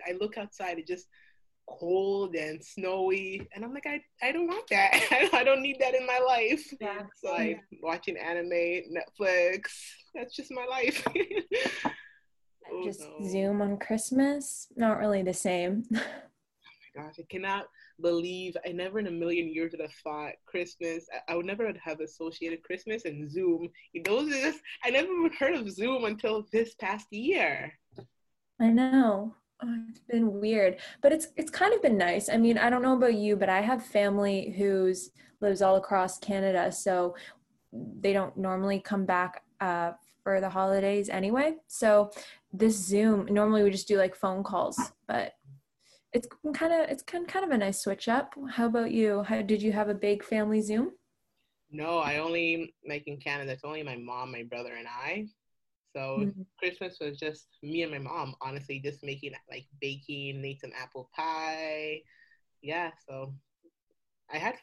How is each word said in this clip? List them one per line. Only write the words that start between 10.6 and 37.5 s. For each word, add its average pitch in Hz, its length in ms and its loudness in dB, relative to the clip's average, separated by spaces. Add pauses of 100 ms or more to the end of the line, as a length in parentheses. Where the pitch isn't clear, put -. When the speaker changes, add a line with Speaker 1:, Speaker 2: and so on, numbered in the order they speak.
Speaker 1:
life. 254 460 0
<laughs> - 40 -4 (1500)
Oh, 180 140 -8
Speaker 2:
Just 196 160 -8
Speaker 1:
no. - 300 -12
Speaker 2:
Zoom 196 320 0
on 202 160 -2
Christmas, 269 1000 -2
not 226 240 2
really 202 240 0
the 180 100 0
same. 180 580 0
<laughs> 220 40 0 (1040)
Speaker 1:
Oh 151 40 -10
my 156 60 -14
gosh, 156 100 -20
I 165 100 -16
cannot 196 380 -4 (340)
believe 175 640 0
I 175 60 -6
never 185 260 -4
in 208 80 -2
a 180 60 -4
million 170 420 -2
years 165 180 -4
would 165 100 -8
have 151 120 -10 (100)
thought 151 300 -8 (140)
Christmas, 170 640 -6
I, 160 200 -8
I - 20 0
would 175 100 -2
never 208 340 -4
have 160 200 -8
associated 165 640 -8
Christmas 214 420 -8
and 147 260 -10
Zoom. 170 380 0 (340)
Those 247 280 0
are 269 100 -2
just, 302 180 -2 (240)
I 247 60 0
never 277 180 2
even 339 300 2
heard 285 160 2
of 226 160 -4
Zoom 233 360 -2
until 214 460 -2
this 226 220 0
past 208 380 -6
year. 202 600 0 (880)
Speaker 2:
I 226 100 6
know. 226 640 4 (260)
Oh, 233 140 -4 (140)
it's 233 100 -18
been 226 420 2
weird, 208 380 4 (240)
but 285 80 10
it's, 311 240 2
it's 311 160 -4
kind 403 200 4
of 415 120 4
been 226 160 6
nice. 175 300 2
I 226 80 2
mean, 226 200 6
I 240 100 4
don't 247 140 4
know 262 160 6
about 240 160 6
you, 208 220 2
but 190 140 2
I 190 120 4
have 226 240 0
family 202 720 2
who's 190 540 2 (280)
lives 202 220 2
all 190 140 8
across 190 420 2
Canada, 190 540 2
so 180 440 0 (560)